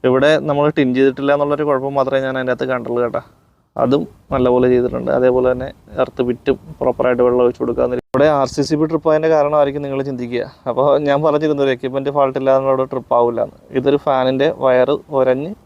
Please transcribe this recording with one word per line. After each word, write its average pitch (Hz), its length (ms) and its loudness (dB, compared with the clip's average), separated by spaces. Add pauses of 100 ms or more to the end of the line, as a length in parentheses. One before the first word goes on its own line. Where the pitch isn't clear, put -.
ഇവിടെ 131 220 4 (180)
നമ്മൾ 143 160 0 (140)
ടിൻ 135 180 2
ചെയ്തിട്ടില്ല 139 400 2
എന്നുള്ളൊരു 147 320 -2
കുഴപ്പം 139 300 -2
മാത്രമേ 135 280 0
ഞാൻ 131 120 -4
അതിൻ്റെ 127 160 -2
അകത്ത് 127 200 -4
കണ്ടുള്ളൂ 120 300 -4
കേട്ടോ. - 180 -4 (600)
അതും 127 200 2 (300)
നല്ലപോലെ 127 400 2
ചെയ്തിട്ടുണ്ട്. 123 460 -2
അതേപോലെ 127 340 2
തന്നെ 127 160 -6 (340)
എർത്ത് - 260 -4
ബിറ്റും 127 280 -2 (240)
പ്രോപ്പറായിട്ട് 127 460 0
വെള്ളം 123 180 2
ഒഴിച്ച് 123 180 0
കൊടുക്കാമെന്ന്. 123 380 -2 (120)
ഇവിടെ 139 140 4 (120)
ആർ 131 160 0
സി 147 140 -2
സി 160 120 0
ബി 156 100 2
ട്രിപ്പ് 160 200 -2
ആയതിൻ്റെ 156 240 2
കാരണമായിരിക്കും 147 520 2
നിങ്ങൾ 135 220 -4
ചിന്തിക്കുക. 120 340 -6 (280)
അപ്പോൾ 131 180 0 (200)
ഞാൻ 139 180 2
പറഞ്ഞിരുന്നു 147 400 0
ഒരു 135 80 0
എക്യുപ്മെന്റ് 135 420 -6
ഫാൾട്ട് 135 240 2
ഇല്ലാതെ 135 320 2
അവിടെ 131 200 0
ട്രിപ്പ് 123 260 -4
ആവില്ല 120 280 0
എന്ന്. - 120 -18 (200)
ഇതൊരു 139 280 0
ഫാനിൻ്റെ 131 420 0 (160)
വയർ 127 260 4 (280)
ഉരഞ്ഞ് 131 320 0 (160)